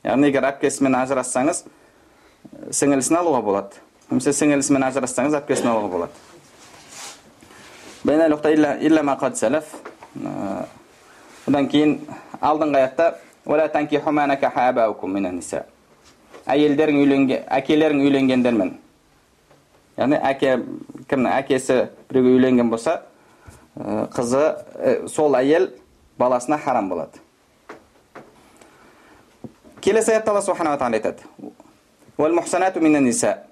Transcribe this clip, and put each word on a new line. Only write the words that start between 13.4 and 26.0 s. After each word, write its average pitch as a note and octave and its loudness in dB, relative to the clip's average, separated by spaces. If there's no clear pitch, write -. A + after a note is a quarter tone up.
«Ва D3 0
ла D#3 2
танкиху D3 -2
ма D3 0
накаха C3 0
абаукум A2 -2
минан F#2 -4
ниса». E2+ -8
Әйелдерің D3 2
үйленген, C#3 2
әкелерің D3+ 2
үйленгендермен. B2+ 2
Яғни B2 0
әке, C3+ 0
кімнің A#2+ 0
әкесі C3 0
біреуге B2+ 4
үйленген B2+ 4
болса, D#3 -2
ә, G#2+ -6
қызы, C3 0
ә, - -2
сол D3+ 0
әйел D3 2